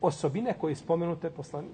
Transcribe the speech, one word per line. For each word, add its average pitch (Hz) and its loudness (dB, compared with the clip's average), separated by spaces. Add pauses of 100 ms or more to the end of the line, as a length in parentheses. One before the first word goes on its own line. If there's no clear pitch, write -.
osobine 175 2
koje 156 2
spomenute 165 0
poslani-, 147 -8